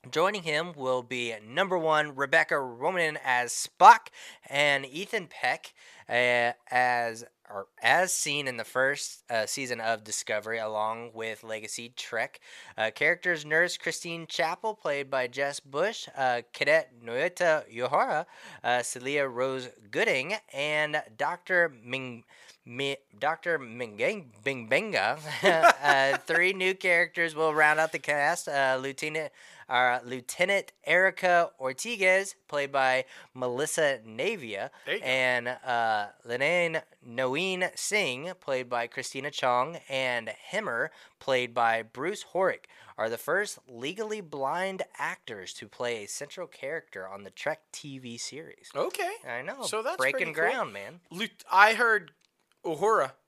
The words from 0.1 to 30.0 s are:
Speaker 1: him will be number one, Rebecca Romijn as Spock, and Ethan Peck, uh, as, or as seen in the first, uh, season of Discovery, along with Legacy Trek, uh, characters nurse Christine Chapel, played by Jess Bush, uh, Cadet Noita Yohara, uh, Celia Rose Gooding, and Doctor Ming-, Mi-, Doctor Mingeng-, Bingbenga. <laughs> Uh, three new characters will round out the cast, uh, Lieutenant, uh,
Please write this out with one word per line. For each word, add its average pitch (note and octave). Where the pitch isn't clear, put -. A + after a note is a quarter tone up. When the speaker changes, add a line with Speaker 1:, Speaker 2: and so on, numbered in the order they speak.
Speaker 1:
him D#3+
will B2+
be A#2+
number F3+
one, D3+
Rebecca C#3+
Romijn D3+
as B2
Spock, -
and C#3
Ethan E3+
Peck, -
uh, A#2+
as, A#2+
or G2
as E3
seen C#3+
in B2
the A2+
first, -
uh, A2+
season B2
of A2+
Discovery, G#2+
along A2
with A2
Legacy A2
Trek, -
uh, A2
characters E3
nurse E3
Christine E3
Chapel, F3+
played C#3+
by B2+
Jess C#3
Bush, D#3+
uh, B2+
Cadet D3+
Noita D#3
Yohara, D3+
uh, B2
Celia C3+
Rose B2+
Gooding, D#3+
and D3+
Doctor E3+
Ming-, B2
Mi-, C3+
Doctor D#3+
Mingeng-, B2
Bingbenga. C3+
<laughs> F#3
Uh, C#3
three F3
new F#3
characters E3+
will D#3
round D3+
out D#3+
the D#3+
cast, D3
uh, C3+
Lieutenant, D3+
uh, B2